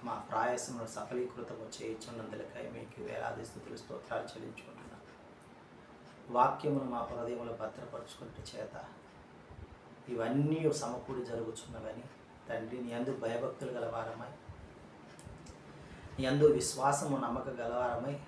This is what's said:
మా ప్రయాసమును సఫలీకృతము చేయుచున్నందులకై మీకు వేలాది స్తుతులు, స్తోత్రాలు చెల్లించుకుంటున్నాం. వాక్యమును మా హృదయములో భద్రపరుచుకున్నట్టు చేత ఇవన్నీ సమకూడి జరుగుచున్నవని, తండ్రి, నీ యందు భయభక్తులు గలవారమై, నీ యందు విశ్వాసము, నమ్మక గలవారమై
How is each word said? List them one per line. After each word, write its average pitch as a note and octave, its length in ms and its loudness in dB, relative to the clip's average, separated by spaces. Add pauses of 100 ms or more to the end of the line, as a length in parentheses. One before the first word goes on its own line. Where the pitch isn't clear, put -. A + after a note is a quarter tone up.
మా A2+ 80 0 (160)
ప్రయాసమును A#2+ 640 2
సఫలీకృతము A#2+ 800 -2
చేయుచున్నందులకై A2+ 880 -6 (100)
మీకు - 340 -8
వేలాది A#1 420 -2
స్తుతులు, - 340 -10
స్తోత్రాలు - 480 -2
చెల్లించుకుంటున్నాం. - 680 -10 (1300)
వాక్యమును C3+ 600 6
మా A#2 40 0 (120)
హృదయములో A#2 500 -2
భద్రపరుచుకున్నట్టు - 880 -8
చేత - 240 -6 (1400)
ఇవన్నీ C#3 440 6 (220)
సమకూడి B2 500 -2
జరుగుచున్నవని, A2+ 760 -4 (440)
తండ్రి, A2+ 340 -2
నీ A#2+ 120 -2
యందు B2+ 180 2 (100)
భయభక్తులు B2 540 0
గలవారమై, A#2 560 -2 (1800)
నీ C3 100 0
యందు D3 320 12
విశ్వాసము, C#3 680 6
నమ్మక B2+ 240 0 (120)
గలవారమై B2 540 2 (140)